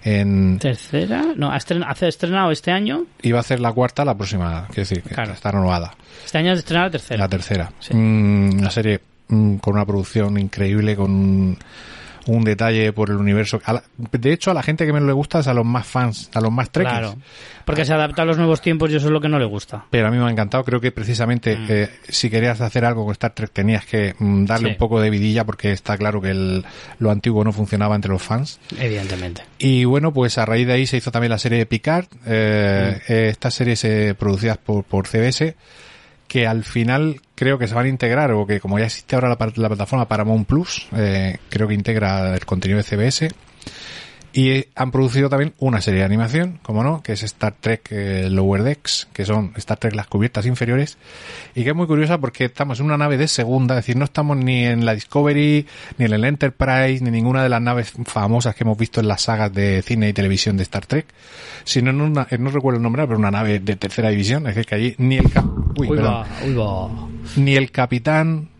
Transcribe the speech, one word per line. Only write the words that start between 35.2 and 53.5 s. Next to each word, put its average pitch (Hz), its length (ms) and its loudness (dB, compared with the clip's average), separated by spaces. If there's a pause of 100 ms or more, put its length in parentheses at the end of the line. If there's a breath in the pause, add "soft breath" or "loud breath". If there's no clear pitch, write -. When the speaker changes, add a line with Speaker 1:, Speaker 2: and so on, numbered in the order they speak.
Speaker 1:
B 120 80 2
S, 160 280 -2 (680 loud breath)
que 123 200 0
al 113 160 0
final 131 600 0 (120)
creo 135 240 0
que 123 100 -2
se 107 60 -4
van 120 120 0
a - 20 2
integrar, 127 440 2
o 104 140 2
que 101 140 0
como 98 180 -2
ya 110 60 2
existe - 300 -6
ahora 123 160 2
la 117 80 0
par-, 110 180 -4
la 113 120 0
plataforma 107 400 -2
Paramount 107 380 0
Plus, 156 480 -2
eh, 98 440 0 (100)
creo 107 200 -2
que 104 40 0
integra 98 600 0
el 92 100 -4
contenido 95 320 0
de 104 60 2
C 104 140 -4
B 104 100 2
S. 160 240 0 (1000 loud breath)
Y, 131 200 2
eh, 135 240 0
han 131 160 -2
producido 131 400 2
también 143 280 0
una 123 220 2
serie 95 200 2
de 98 40 4
animación, 131 580 0
como 110 220 -2
no, 151 180 0
que 110 120 -4
es 98 80 -6
Star 107 360 -4
Trek, 113 320 -4
eh, 98 400 -2
Lower 98 320 2
Decks, - 520 -2
que 104 100 -4
son 107 320 0
Star 107 220 -4
Trek 107 160 -2
las 104 120 -6
cubiertas 107 380 0
inferiores, 127 540 0 (560 loud breath)
y 120 100 -2
que 131 60 0
es 151 40 0
muy 175 120 0
curiosa 156 320 2
porque 131 260 -4
estamos 127 340 -4
en 139 80 0
una 151 120 2
nave 147 180 2
de 143 100 0
segunda, 127 520 0